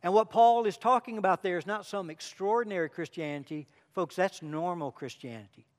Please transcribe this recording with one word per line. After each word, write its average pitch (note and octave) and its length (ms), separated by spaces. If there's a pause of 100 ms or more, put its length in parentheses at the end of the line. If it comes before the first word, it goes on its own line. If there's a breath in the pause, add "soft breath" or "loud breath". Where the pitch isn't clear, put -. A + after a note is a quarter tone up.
And F3+ 140
what G#3+ 160
Paul A#3 340
is G3 120
talking A#3+ 420
about F#3+ 240
there F3+ 160
is D#3 80
not G#3 180
some F#3+ 240
extraordinary F#3+ 800
Christianity. D3+ 800 (260 soft breath)
Folks, F3+ 220
that's F#3 260
normal D#3 500
Christianity. A#2 760 (120)